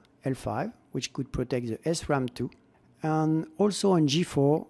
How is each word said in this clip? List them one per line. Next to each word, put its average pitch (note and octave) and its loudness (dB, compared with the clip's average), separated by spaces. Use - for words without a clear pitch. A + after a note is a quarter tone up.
L C3+ -2
five, B2 -6
which - -6
could C3+ -8
protect B2 -2
the A2+ -6
S E3 -4
ram C3+ 0
too, - -8
and D#3 2
also G3 2
on D#3 4
G D3+ 2
four, C#3+ 2